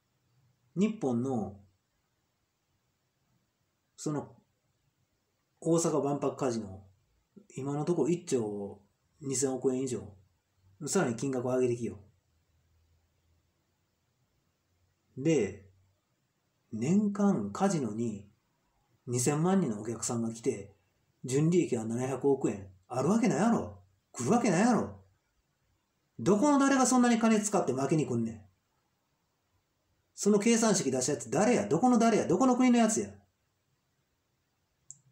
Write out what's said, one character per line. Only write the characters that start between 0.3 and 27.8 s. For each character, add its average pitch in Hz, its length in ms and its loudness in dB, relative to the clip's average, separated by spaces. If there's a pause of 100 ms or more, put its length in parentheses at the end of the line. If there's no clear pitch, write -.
日 214 260 0
本 120 220 0
の、 104 380 -4 (2250)
そ - 160 -6
の、 - 220 -8 (1300)
大 165 160 0
阪 156 260 0
万 143 160 -2
博 135 160 -4
カ 135 160 -2
ジ 117 80 -4
ノ、 95 260 -12 (680)
今 139 200 -6
の 147 100 -4
と 175 100 0
こ 151 80 0
ろ 123 60 0
一 170 160 -2
兆 104 580 -4 (380)
二 135 160 -6
千 131 180 -2
億 127 180 0
円 127 100 -2
以 135 40 -4
上、 104 260 -8 (760)
さ 185 160 0
ら 127 60 -2
に 117 40 -2
金 135 160 -4
額 123 160 -4
を 127 80 -2
上 127 60 2
げ 127 80 2
て 120 80 -2
き 120 80 -8
よ。 95 160 -8 (3250)
で、 131 540 -2 (1040)
年 185 400 0
間 180 400 0
カ 190 160 0
ジ 175 120 -2
ノ 107 140 -4
に 110 340 -6 (800)
二 123 140 -4
千 147 240 0
万 190 160 4
人 151 100 0
の 104 100 -6
お 110 60 -10
客 117 180 -8
さ 123 120 -4
ん 117 60 -2
が 113 100 -4
来 - 80 -14
て、 104 340 -6 (500)
純 135 240 0
利 175 180 2
益 - 100 -2
は 110 80 -4
七 120 240 -4
百 139 200 -2
億 135 220 0
円。 98 220 -10 (160)
あ 123 160 -2
る 147 40 0
わ 226 120 2
け 240 80 2
な 143 80 0
い - 20 -2
や 220 120 2
ろ。 - 340 -4 (260)
来 120 140 -10
る 131 80 2
わ 233 100 2
け 214 80 2
な 165 80 2
い 196 40 4
や 247 100 6
ろ。 151 260 -2 (1200)
ど 156 160 4
こ 285 140 4
の 285 80 4
誰 277 160 4
が 262 100 4
そ 247 140 2
ん 247 40 6
な 247 60 4
に 233 120 4
金 220 200 4
使 - 160 -2
っ - 80 0
て - 80 -2
負 135 180 -2